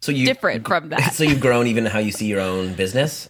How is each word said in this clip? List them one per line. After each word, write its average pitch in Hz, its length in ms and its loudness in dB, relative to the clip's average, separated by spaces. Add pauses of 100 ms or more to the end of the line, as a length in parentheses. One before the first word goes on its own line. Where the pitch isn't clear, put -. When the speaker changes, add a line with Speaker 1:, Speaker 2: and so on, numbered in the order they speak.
Speaker 1:
So 151 100 -2
you 135 120 0
Speaker 2:
different 147 440 0
from 165 220 0
that. 151 220 0
Speaker 1:
<laughs> - 20 -8
So 160 100 0
you've 143 160 2
grown 120 260 4
even 113 200 2
how 107 120 0
you 107 140 0
see 107 140 -4
your 101 140 0
own 92 340 -2
business 110 560 -2